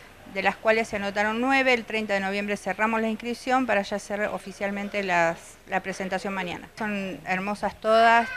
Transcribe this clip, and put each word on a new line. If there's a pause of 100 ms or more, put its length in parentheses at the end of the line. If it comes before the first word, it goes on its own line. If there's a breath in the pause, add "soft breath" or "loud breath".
(320 loud breath)
de
las
cuales
se
anotaron
nueve.
El
treinta
de
noviembre
cerramos
la
inscripción
para
ya
hacer
oficialmente
las, (100)
la
presentación
mañana. (100)
Son
hermosas
todas,